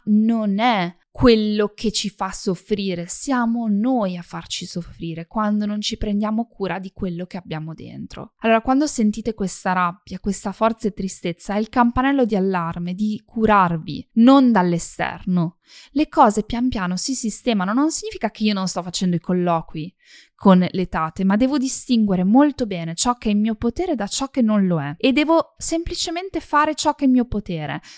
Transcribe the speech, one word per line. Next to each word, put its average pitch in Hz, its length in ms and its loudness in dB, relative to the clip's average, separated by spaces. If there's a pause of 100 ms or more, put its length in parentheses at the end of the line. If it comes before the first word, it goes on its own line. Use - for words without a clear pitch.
non 214 540 2
è 214 360 0 (140)
quello 214 640 4
che 208 200 -4
ci - 160 -4
fa 190 240 -6
soffrire, 185 720 -4
siamo 233 640 -2
noi 208 480 0
a 175 40 -10
farci - 440 -12
soffrire 170 640 -10
quando 208 380 -2
non 208 140 -4
ci 214 160 -6
prendiamo 214 500 -2
cura 180 320 -6
di 190 140 -12
quello 180 340 -6
che 180 120 -14
abbiamo 156 360 -10
dentro. - 640 -14
Allora, 226 200 4
quando 269 260 2
sentite 220 480 -2
questa 190 380 -4
rabbia, 185 480 -4
questa 196 320 -4
forza 220 380 -2
e 190 40 -4
tristezza, 190 640 -6
è - 20 0
il 220 120 -2
campanello 254 560 2
di 208 100 -2
allarme 175 600 -2
di 214 300 -4
curarvi, 190 920 0
non 254 360 8
dall'esterno. 175 1080 -2 (320)
Le 302 180 0
cose 220 340 4
pian 240 240 -4
piano 185 300 -2
si 262 180 -4
sistemano, 208 560 -2
non 285 200 2
significa 427 380 -6
che - 140 -6
io 208 100 2
non 190 140 -2
sto 175 160 -6
facendo 180 320 -2
i 165 60 -2
colloqui 175 760 -2 (400)
con 185 340 6
le 185 180 -4
tate, 160 360 -4
ma 196 140 2
devo 262 200 2
distinguere 226 640 0
molto 254 440 4
bene 165 260 -8
ciò 240 220 0
che - 140 -4
è - 20 2
in 208 80 2
mio 220 160 0
potere 320 400 -2
da 214 100 -4
ciò 269 220 -6
che 269 140 -2
non 214 260 4
lo 170 140 2
è 143 160 -6
e 262 160 2
devo 302 440 2
semplicemente 339 800 -4
fare 302 360 0
ciò 302 180 0
che 285 120 -2
è - 20 6
in 262 60 6
mio 247 120 4
potere, 170 560 -6 (160)